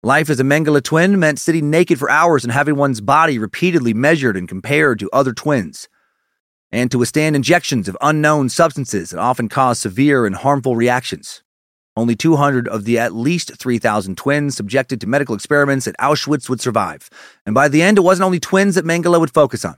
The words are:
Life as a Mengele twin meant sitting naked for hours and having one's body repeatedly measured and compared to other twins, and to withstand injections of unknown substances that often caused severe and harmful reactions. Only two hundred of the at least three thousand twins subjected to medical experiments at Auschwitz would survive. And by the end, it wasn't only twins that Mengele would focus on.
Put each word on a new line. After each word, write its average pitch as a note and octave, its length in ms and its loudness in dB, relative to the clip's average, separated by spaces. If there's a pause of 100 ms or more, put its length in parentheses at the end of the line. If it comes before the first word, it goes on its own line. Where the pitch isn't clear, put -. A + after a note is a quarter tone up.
Life C#3+ 260 2
as C3+ 100 0
a C3 40 2
Mengele D3 380 2
twin F#3 380 2
meant D3+ 180 2
sitting D#3 320 -2
naked E3 300 2
for C#3+ 100 -4
hours D3+ 360 2
and A#2+ 80 -4
having C#3+ 240 0
one's C3+ 240 -2
body C#3+ 360 2
repeatedly B2 560 0
measured C3 440 0
and F2+ 100 -6
compared B2 520 -2
to G2+ 120 -8
other C3 220 0
twins, A2 560 -4 (800)
and A#2+ 200 -2
to B2 80 0
withstand D3+ 360 0
injections C3+ 540 0
of F2+ 100 -10
unknown D3+ 480 2
substances C3 640 -2
that F2 100 -10
often A#2+ 300 -2
caused B2+ 320 0
severe B2 440 2
and G2 100 -2
harmful C3 420 0
reactions. A#2+ 680 -2 (540)
Only A#2 180 0
two D#3+ 220 2
hundred C3+ 320 0
of G#2 160 -6
the A#2 140 0
at A#2 140 -2
least C#3+ 440 -4
three A#2+ 220 -2
thousand G2+ 380 -2
twins C#3+ 380 -2
subjected A#2 460 -4
to - 60 -8
medical B2+ 280 0
experiments C#3 520 0
at - 100 -8
Auschwitz C#3 500 -2
would B2+ 140 -4
survive. G#2+ 480 -4 (360)
And G#2+ 100 -4
by C#3+ 120 4
the D3 140 4
end, G3+ 160 4
it G3 40 6
wasn't F#3 240 4
only F3+ 140 0
twins F#3+ 360 0
that F3+ 100 0
Mengele E3+ 340 2
would D#3+ 140 0
focus C#3+ 320 2
on. E2 120 -8